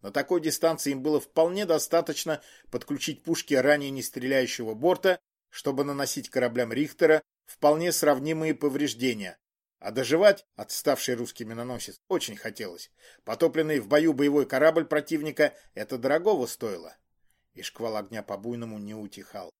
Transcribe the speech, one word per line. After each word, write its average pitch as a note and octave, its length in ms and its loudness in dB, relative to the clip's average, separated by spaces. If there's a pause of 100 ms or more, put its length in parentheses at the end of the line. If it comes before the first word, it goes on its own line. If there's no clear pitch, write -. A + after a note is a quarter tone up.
На G2+ 100 -12
такой D#3+ 300 0
дистанции D#3 500 0
им C3+ 100 -4
было D3 200 2
вполне F3+ 440 0
достаточно D#3+ 760 0 (280)
подключить - 540 -6
пушки D#3+ 300 -2
ранее C#3 380 4
не C3+ 120 -8
стреляющего B2+ 720 -2
борта, F3 460 2 (300)
чтобы C#3 360 -2
наносить C#3 440 -6
кораблям B2 440 0
Рихтера D#3 480 4 (240)
вполне D#3 480 2
сравнимые D#3 600 2
повреждения. B2 840 -2 (420)
А G2+ 120 -8
доживать D#3+ 540 4 (100)
отставший B2+ 600 -2
русский A#2 300 -10
миноносец A#2 640 -10
очень F#3+ 260 -2
хотелось. G2 560 -12 (320)
Потопленный D#3 560 0
в G#2 80 -8
бою D#3 240 4
боевой C#3+ 340 2
корабль D#3 400 4
противника D3+ 680 0 (220)
это G#2+ 220 -8
дорогого D3 500 2
стоило. F#2+ 500 -10 (560)
И - 80 -20
шквал A2+ 340 -6
огня G#2+ 260 -6
по G2+ 160 -8
буйному A2+ 420 -8
не G#2 160 -10
утихал. G2 640 -14